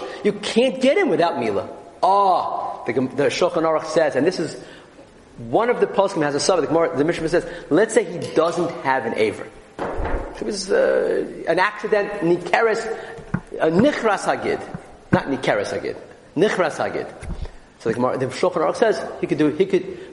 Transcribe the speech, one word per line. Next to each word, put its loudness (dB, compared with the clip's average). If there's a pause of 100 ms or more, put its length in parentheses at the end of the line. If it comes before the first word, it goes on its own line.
(240)
You 2
can't 0
get 4
him 4
without 2
Mila. -2 (280)
Ah, 2
the, -2
the 0
Shulchan 0
Aruch 0
says, 2
and 2
this 0
is -6 (760)
one 0
of 0
the 2
poskim 2
has 0
a 0
sava. 4
The 0
Gemara, 2
the 4
Mishnah 0
says, 2 (240)
let's 4
say 4
he -8 (160)
doesn't 0 (100)
have 2
an -2
aver. 0 (320)
It -4
was, -6
uh, 2
an 2
accident, 0 (120)
nikeres, 2 (760)
a 2
nichras 2
hagid, -2 (520)
not 2
nikeres 0
hagid, -6 (380)
nichras 0
hagid. -4 (720)
So -4
the 0
Gemara, 0
the -2
Shulchan -2
Aruch 0
says 2 (200)
he -4
could 0
do, 2
he 2
could, -2 (140)